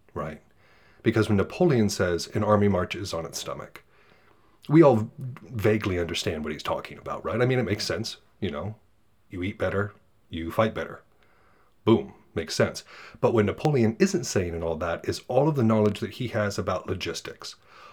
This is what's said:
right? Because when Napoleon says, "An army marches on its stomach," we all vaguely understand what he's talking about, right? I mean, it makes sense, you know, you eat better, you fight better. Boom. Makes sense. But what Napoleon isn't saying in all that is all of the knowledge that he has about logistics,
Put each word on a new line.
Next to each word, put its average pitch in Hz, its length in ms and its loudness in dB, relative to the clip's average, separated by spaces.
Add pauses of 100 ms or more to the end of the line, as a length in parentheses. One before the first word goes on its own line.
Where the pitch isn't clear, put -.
(140)
right? 76 280 -8 (600)
Because 113 260 2
when 104 100 4
Napoleon 120 500 2
says, 90 460 -2
"An 107 100 -2
army 104 240 4
marches 101 460 -2
on 82 100 -6
its - 140 -12
stomach," - 440 -12 (880)
we 156 140 8
all 117 360 6
vaguely 110 800 -2
understand 82 460 -4
what 78 80 -6
he's 73 100 -10
talking - 360 -6
about, - 260 -10
right? 80 160 -2
I 123 60 4
mean, 127 120 2
it 123 60 0
makes 98 200 -2
sense, - 340 -6 (220)
you 95 100 -2
know, 85 260 -8 (540)
you 90 120 -8
eat 101 160 -6
better, 98 360 -2 (360)
you 82 200 -8
fight 110 240 2
better. - 280 -10 (840)
Boom. - 300 4 (180)
Makes - 220 -6
sense. - 300 0 (360)
But 120 140 4
what 110 100 6
Napoleon 117 540 2
isn't 190 240 2
saying 87 320 -2
in 82 80 -6
all 82 140 -2
that 85 320 -4
is - 180 -4
all 135 220 2
of 151 80 0
the 127 80 2
knowledge 107 340 4
that 95 140 -6
he 123 160 -6
has 104 300 -2
about 92 300 -2
logistics, - 680 -8 (360)